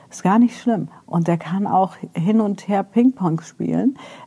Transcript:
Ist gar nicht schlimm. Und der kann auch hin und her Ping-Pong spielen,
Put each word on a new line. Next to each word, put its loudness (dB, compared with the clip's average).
Ist -20
gar 4
nicht 2
schlimm. -2
Und -2
der 2
kann -4
auch 0
hin 0
und -4
her 0
Ping-Pong 0
spielen, -2